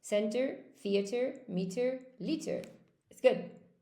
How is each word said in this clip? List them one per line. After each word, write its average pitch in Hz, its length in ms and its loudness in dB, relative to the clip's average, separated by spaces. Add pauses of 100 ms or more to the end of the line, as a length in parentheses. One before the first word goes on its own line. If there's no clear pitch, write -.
center, 220 560 0 (260)
theater, 220 520 2 (140)
meter, 247 520 0 (180)
liter. 269 440 -2 (480)
It's - 100 -20
good. - 300 4 (320)